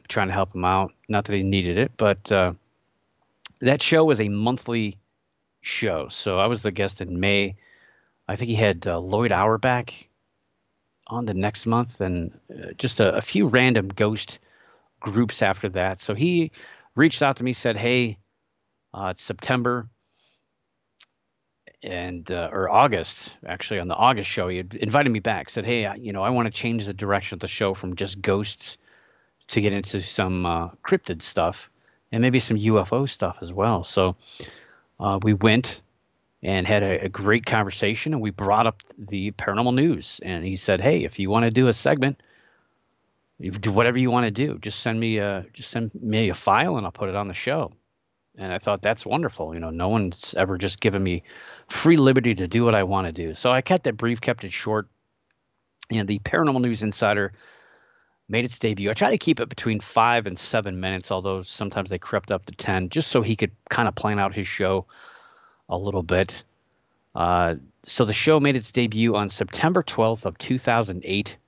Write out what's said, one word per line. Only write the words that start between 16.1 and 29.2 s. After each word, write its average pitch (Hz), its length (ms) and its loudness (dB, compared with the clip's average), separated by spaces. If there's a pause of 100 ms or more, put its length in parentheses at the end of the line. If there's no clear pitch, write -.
he 165 380 0 (440)
reached 151 260 4
out 139 160 4
to 127 60 -6
me, 127 80 0
said, 117 240 -2
"Hey, 120 420 0 (760)
uh, 98 180 -6
it's 92 100 -14
September," 123 680 -2 (1900)
and, 90 480 -8
uh, 85 220 -4
or 95 160 0
August, 104 640 2 (100)
actually, 90 360 -6
on 87 80 -6
the 85 60 -4
August 113 340 2
show, 92 180 -4
he 92 80 -4
had 92 200 -8
invited 131 340 2
me 110 100 0
back, 98 300 -4
said, 104 160 -8
"Hey, 117 200 -2
I, 101 100 -6
you 107 180 -10
know, 95 100 -4
I 107 60 0
wanna 123 220 2
change 117 340 -4
the 101 80 -6
direction 98 420 -2
of 85 60 -12
the 98 80 -6
show 98 240 0
from 90 240 -8
just 98 240 -6
ghosts 101 560 -2 (720)